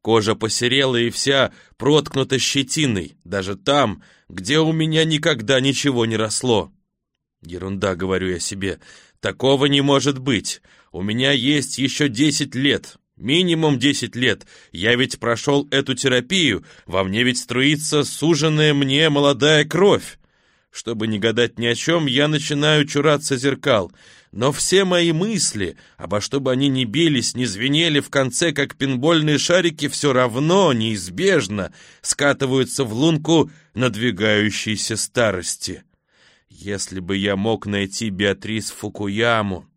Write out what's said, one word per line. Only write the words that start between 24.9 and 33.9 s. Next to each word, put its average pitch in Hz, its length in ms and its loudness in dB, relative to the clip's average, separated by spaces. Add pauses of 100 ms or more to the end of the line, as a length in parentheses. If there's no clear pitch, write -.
мысли, 156 680 -2 (200)
обо 101 240 -4
что - 180 -4
бы 131 120 -2
они 135 180 2
ни 131 160 0
бились, 135 480 0
ни 123 120 -4
звенели 143 540 0
в - 120 -6
конце, 135 400 0
как 143 240 -4
пинбольные 147 640 2
шарики, 165 480 0
всё 139 260 0
равно 143 580 4
неизбежно 104 1040 -2 (280)
скатываются 135 840 0
в 110 100 -4
лунку 156 560 2 (240)
надвигающейся 107 1200 0